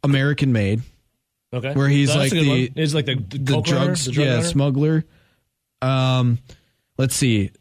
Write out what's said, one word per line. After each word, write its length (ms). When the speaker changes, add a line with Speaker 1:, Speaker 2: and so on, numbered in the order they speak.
Speaker 1:
American 480
Made. 300
Speaker 2:
Okay. 200
Speaker 1:
Where 160
he's 200
Speaker 2:
That's 100
Speaker 1:
like 140
Speaker 2:
a 20
good 100
Speaker 1:
the, 220
Speaker 2:
one. 100
He's 180
like 120
the, 80
the 240
Speaker 1:
the 160
Speaker 2:
coke 140
runner, 180
Speaker 1:
drugs, 200
Speaker 2:
the 60
drug 140
Speaker 1:
yeah, 80
Speaker 2:
runner. 120
Speaker 1:
smuggler. 580
Um, 560
let's 180
see. 340